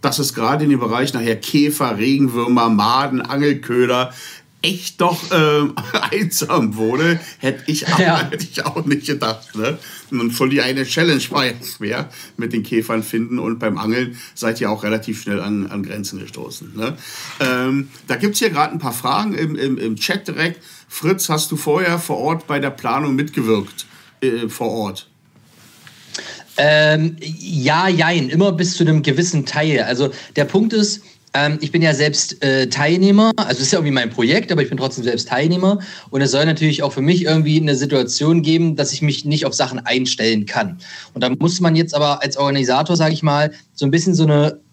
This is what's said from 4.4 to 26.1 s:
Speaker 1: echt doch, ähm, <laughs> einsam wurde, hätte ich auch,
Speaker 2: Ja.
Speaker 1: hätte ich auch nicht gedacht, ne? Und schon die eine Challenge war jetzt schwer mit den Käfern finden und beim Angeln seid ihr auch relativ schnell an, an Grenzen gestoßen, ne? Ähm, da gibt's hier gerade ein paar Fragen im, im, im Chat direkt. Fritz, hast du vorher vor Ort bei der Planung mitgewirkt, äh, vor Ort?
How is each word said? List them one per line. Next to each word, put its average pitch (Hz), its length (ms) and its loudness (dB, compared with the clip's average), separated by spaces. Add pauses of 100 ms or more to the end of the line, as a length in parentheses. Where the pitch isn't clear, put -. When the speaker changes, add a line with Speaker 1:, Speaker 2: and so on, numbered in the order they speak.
Speaker 1:
echt 180 360 -4
doch, 175 200 2 (120)
ähm, 151 440 2 (180)
<laughs> 127 180 -2
einsam 131 640 0
wurde, 135 440 0 (180)
hätte 139 300 -4
ich 151 200 -2
auch, 170 120 2
Speaker 2:
Ja. 165 320 2
Speaker 1:
hätte 156 200 -8
ich - 140 -6
auch 143 180 -6
nicht 139 220 0
gedacht, 113 500 -6
ne? 123 220 -4 (320)
Und 117 240 -2
schon 131 160 0
die 139 120 2
eine 131 240 -2
Challenge 160 440 2
war 139 160 0
jetzt - 320 -6
schwer 120 320 -6 (260)
mit 117 160 -6
den 113 120 -2
Käfern 110 400 -2
finden 117 340 -4
und 113 220 -4
beim 107 180 -2
Angeln 120 400 -2 (160)
seid 113 260 -4
ihr 107 120 -2
auch 107 120 -4
relativ 107 380 -4
schnell 101 180 -4
an, 101 280 -4
an 101 160 -6
Grenzen 101 360 -10
gestoßen, - 560 -14
ne? 120 220 -6 (420)
Ähm, 131 500 0 (180)
da 127 80 -2
gibt's 202 240 -2
hier 220 100 2
gerade 151 240 0
ein 165 60 -6
paar 131 140 -4
Fragen 170 420 -2
im, 156 200 -2
im, 135 220 -2
im 110 200 -4
Chat - 300 -4
direkt. 170 360 -4 (260)
Fritz, 185 400 -2
hast 151 220 -2
du 160 60 -4
vorher 170 420 0
vor 156 180 -6
Ort 160 300 -2
bei 147 100 -2
der 139 140 -2
Planung 135 440 -2
mitgewirkt, 113 680 -2 (360)
äh, 120 280 0
vor 117 220 -4
Ort? 104 360 -6 (1500)